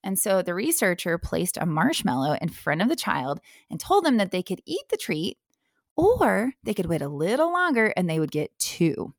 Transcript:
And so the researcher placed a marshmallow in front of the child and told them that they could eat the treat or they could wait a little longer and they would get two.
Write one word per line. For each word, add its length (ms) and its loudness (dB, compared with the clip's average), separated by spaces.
And 140 -2
so 220 2
the 140 -2
researcher 640 0
placed 380 -2
a 100 -2
marshmallow 760 0
in 80 -4
front 320 -4
of 80 2
the 60 0
child 460 -4
and 100 -8
told 240 2
them 140 4
that 120 0
they 120 -2
could 220 -6
eat 240 -6
the 80 -2
treat 400 -4
or 560 4
they 120 -4
could 120 -2
wait 160 0
a 60 -4
little 440 0
longer 440 2
and 120 0
they 120 0
would 100 0
get 280 -4
two. 600 0